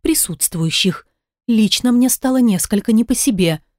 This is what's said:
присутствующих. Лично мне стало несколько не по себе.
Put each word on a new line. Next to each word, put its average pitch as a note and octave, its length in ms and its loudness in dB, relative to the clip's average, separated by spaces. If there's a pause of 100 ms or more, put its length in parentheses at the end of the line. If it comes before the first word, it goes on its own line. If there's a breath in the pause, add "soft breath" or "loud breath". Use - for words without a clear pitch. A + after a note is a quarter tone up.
присутствующих. - 1040 -2 (400)
Лично A3+ 460 2
мне B3 160 4
стало C4 320 -2
несколько G#3 520 0
не A3+ 120 4
по B3 100 -2
себе. F3+ 460 0 (180)